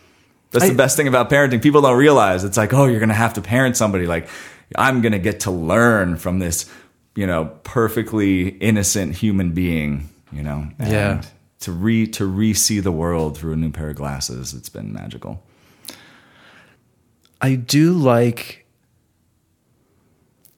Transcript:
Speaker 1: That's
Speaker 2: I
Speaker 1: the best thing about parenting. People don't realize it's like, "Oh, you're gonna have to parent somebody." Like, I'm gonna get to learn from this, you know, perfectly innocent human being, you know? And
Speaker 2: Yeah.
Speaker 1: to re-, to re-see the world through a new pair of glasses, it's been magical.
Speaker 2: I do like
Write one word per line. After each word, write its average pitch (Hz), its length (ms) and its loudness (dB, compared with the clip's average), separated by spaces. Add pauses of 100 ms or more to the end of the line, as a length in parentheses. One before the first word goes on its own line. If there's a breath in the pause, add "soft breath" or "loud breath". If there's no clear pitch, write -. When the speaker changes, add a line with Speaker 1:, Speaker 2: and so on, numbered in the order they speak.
(520 soft breath)
Speaker 1:
That's 123 140 4
Speaker 2:
I 196 40 6
Speaker 1:
the 151 60 -2
best 131 220 4
thing 147 100 2
about 127 240 2
parenting. 135 320 2
People 147 180 6
don't 127 160 4
realize 117 460 6
it's 98 140 -4
like, 107 160 0
"Oh, 139 120 6
you're 120 140 2
gonna 110 140 2
have 113 220 0
to 104 60 -4
parent 123 360 0
somebody." 95 300 0
Like, 85 200 -4 (480 loud breath)
I'm 127 260 2
gonna 107 180 0
get 98 220 -2
to 98 100 -4
learn 92 680 2
from 90 220 -4
this, 85 260 -4 (500 loud breath)
you 101 120 -4
know, 82 180 0 (180)
perfectly 104 920 0
innocent 98 580 0
human 95 360 -2
being, 78 580 -4 (220)
you 73 100 -12
know? 73 260 -8 (120)
And 107 120 -4
Speaker 2:
Yeah. 101 300 -2 (400)
Speaker 1:
to 95 100 -10
re-, 110 360 0
to 110 180 -6
re-see 104 540 0
the 92 120 -2
world 80 460 -2
through 80 160 -6
a 78 40 -2
new 80 140 -2
pair 76 200 -8
of 73 60 -10
glasses, 69 580 -8
it's 60 140 -18
been 52 220 -12
magical. 50 520 -14 (2000 loud breath)
Speaker 2:
I 135 140 2
do 143 380 2
like 120 720 0 (1900)